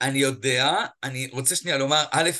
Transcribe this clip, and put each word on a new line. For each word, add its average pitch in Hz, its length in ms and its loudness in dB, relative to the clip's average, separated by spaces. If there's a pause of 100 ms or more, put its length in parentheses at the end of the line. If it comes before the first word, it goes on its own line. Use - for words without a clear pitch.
אני 135 180 0
יודע, 131 560 2 (280)
אני 131 280 -8
רוצה 131 240 -2
שנייה 165 220 -2
לומר, 143 340 2
א', 160 180 2 (100)